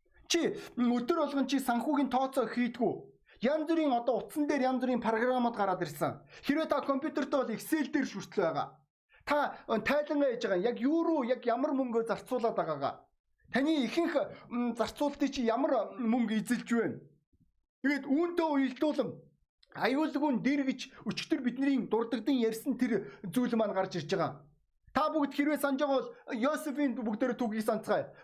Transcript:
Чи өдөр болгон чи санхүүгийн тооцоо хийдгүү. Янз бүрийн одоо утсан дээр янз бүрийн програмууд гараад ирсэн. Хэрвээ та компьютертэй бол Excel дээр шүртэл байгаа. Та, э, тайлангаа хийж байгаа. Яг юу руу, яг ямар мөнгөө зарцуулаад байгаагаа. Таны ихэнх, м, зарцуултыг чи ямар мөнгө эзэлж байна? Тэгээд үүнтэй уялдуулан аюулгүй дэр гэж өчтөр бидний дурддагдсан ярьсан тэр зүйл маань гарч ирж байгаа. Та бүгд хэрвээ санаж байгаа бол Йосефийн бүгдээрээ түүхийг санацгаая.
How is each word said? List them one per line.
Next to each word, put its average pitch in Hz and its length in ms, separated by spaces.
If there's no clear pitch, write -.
Чи 330 240
өдөр 240 480
болгон 277 240
чи 277 160
санхүүгийн 254 480
тооцоо 262 320
хийдгүү. 240 480
Янз 302 240
бүрийн 311 320
одоо 233 240
утсан - 240
дээр 277 240
янз 254 160
бүрийн 247 160
програмууд 233 560
гараад 190 240
ирсэн. 156 400
Хэрвээ 311 240
та 294 160
компьютертэй 285 560
бол 233 160
Excel - 320
дээр 277 160
шүртэл - 400
байгаа. 143 220
Та, 285 400
э, 220 160
тайлангаа 285 480
хийж 240 160
байгаа. 185 240
Яг 214 80
юу 294 240
руу, 330 220
яг 240 200
ямар 254 300
мөнгөө 233 320
зарцуулаад 226 480
байгаагаа. 156 400
Таны 285 320
ихэнх, 330 300
м, 240 280
зарцуултыг 285 560
чи 269 80
ямар 240 560
мөнгө 226 400
эзэлж 208 320
байна? 220 300
Тэгээд 277 240
үүнтэй 330 400
уялдуулан 277 640
аюулгүй 277 580
дэр 285 140
гэж 262 100
өчтөр - 320
бидний 269 360
дурддагдсан 226 480
ярьсан 226 400
тэр 233 320
зүйл 233 320
маань 208 160
гарч 185 240
ирж 147 160
байгаа. 165 320
Та 302 160
бүгд 294 240
хэрвээ 285 240
санаж 277 240
байгаа 277 160
бол - 120
Йосефийн 285 640
бүгдээрээ 240 420
түүхийг 220 300
санацгаая. 214 580